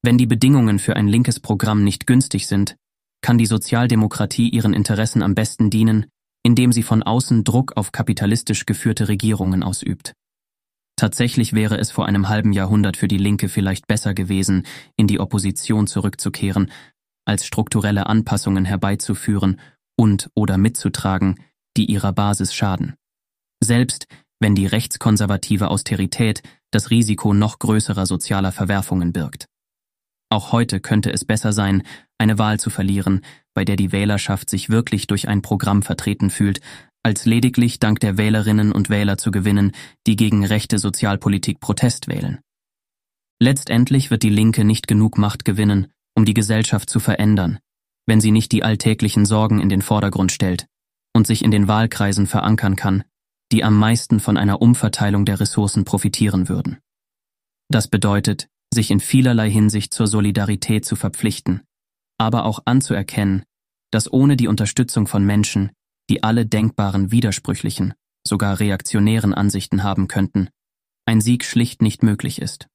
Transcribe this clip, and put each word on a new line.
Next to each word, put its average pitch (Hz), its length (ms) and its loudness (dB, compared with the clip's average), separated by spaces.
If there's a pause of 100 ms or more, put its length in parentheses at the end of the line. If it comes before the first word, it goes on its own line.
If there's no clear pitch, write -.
Wenn 120 160 4
die 123 80 4
Bedingungen 117 520 4
für - 200 -2
ein 101 100 2
linkes 117 320 2
Programm 104 460 0
nicht - 200 -2
günstig 123 420 2
sind, 101 280 -2 (460)
kann 120 160 4
die 113 80 4
Sozialdemokratie 110 1040 0
ihren 107 240 2
Interessen 107 480 0
am 95 140 0
besten 110 340 0
dienen, 110 360 2 (380)
indem 120 300 4
sie 117 100 0
von 110 180 2
außen 117 440 0
Druck 127 320 0
auf 104 160 -6
kapitalistisch 104 720 -2
geführte 107 420 -2
Regierungen 95 560 0
ausübt. - 500 -6 (840)
Tatsächlich 120 560 0
wäre 107 240 0
es 107 140 -4
vor - 160 -2
einem 98 200 0
halben 107 240 0
Jahrhundert 98 460 0
für 101 100 -2
die 95 100 0
Linke 101 300 0
vielleicht 95 400 -4
besser 104 260 -2
gewesen, 95 500 -2 (340)
in 107 100 4
die 104 140 0
Opposition 101 680 -2
zurückzukehren, 98 840 -4 (520)
als 101 220 -2
strukturelle 101 640 -2
Anpassungen 101 580 0
herbeizuführen 98 960 -2 (360)
und 104 380 2
oder 98 220 0
mitzutragen, 95 800 0 (380)
die 107 80 0
ihrer 98 260 -2
Basis 101 420 -2
schaden. - 420 -4 (680)
Selbst 120 440 0 (340)
wenn 104 140 2
die 98 120 0
rechtskonservative 101 1000 0
Austerität 101 760 -2 (280)
das 107 200 -2
Risiko 107 420 2
noch 104 260 0
größerer 107 460 0
sozialer 95 460 -2
Verwerfungen 95 640 -2
birgt. 78 320 -8 (840)
Auch 107 220 -2
heute 117 300 0
könnte - 300 0
es - 120 -4
besser 110 300 -2
sein, 98 300 0 (340)
eine 107 200 2
Wahl 107 220 0
zu - 100 -4
verlieren, 98 520 -2 (320)
bei 98 100 -2
der 101 140 0
die 95 160 0
Wählerschaft 101 560 -2
sich - 200 -6
wirklich 110 380 0
durch - 220 -2
ein 101 120 0
Programm 101 420 0
vertreten 101 460 -2
fühlt, 101 300 -2 (420)
als 214 220 -2
lediglich - 560 2
dank 107 220 2
der 98 160 0
Wählerinnen 107 560 2
und 101 160 0
Wähler 101 280 0
zu - 140 -4
gewinnen, 101 400 2 (340)
die 110 120 2
gegen 107 260 2
rechte 107 340 0
Sozialpolitik 98 840 -2
Protest - 480 -2
wählen. - 320 -6 (960)
Letztendlich 131 720 0
wird 110 120 0
die 110 60 2
Linke 107 360 2
nicht 110 220 0
genug 110 300 2
Macht 104 280 -2
gewinnen, 101 420 2 (260)
um 110 120 4
die 107 80 2
Gesellschaft 110 560 0
zu 113 100 -2
verändern, 104 600 0 (460)
wenn 110 140 4
sie 107 120 4
nicht 107 200 2
die - 120 2
alltäglichen 107 600 2
Sorgen 107 360 2
in 98 80 2
den 95 120 2
Vordergrund 98 520 0
stellt 90 320 -2 (480)
und 110 120 6
sich 110 160 0
in 110 100 2
den 101 180 2
Wahlkreisen 104 580 0
verankern 107 480 0
kann, 98 300 -2 (460)
die 110 120 2
am 107 140 4
meisten 110 420 2
von 98 180 0
einer 98 220 0
Umverteilung 107 640 2
der 98 160 -2
Ressourcen 101 460 -2
profitieren 98 640 0
würden. - 300 -6 (920)
Das 110 180 0
bedeutet, 101 600 0 (260)
sich 113 160 0
in 104 100 2
vielerlei 117 520 2
Hinsicht 107 420 0
zur 110 140 0
Solidarität 104 760 -2
zu - 120 -4
verpflichten, - 640 -4 (560)
aber 113 280 0
auch 110 200 -4
anzuerkennen, 101 760 0 (480)
dass 110 200 -2
ohne 139 240 4
die 123 120 0
Unterstützung 107 580 0
von 101 180 0
Menschen, 101 460 0 (400)
die - 140 -2
alle 113 240 0
denkbaren 104 640 0
widersprüchlichen, 107 800 -2 (340)
sogar 101 320 0
reaktionären 104 760 0
Ansichten 98 480 -2
haben 95 240 0
könnten, 95 420 -2 (560)
ein 113 160 2
Sieg 120 240 0
schlicht - 380 -2
nicht 107 180 0
möglich - 400 -2
ist. - 340 -12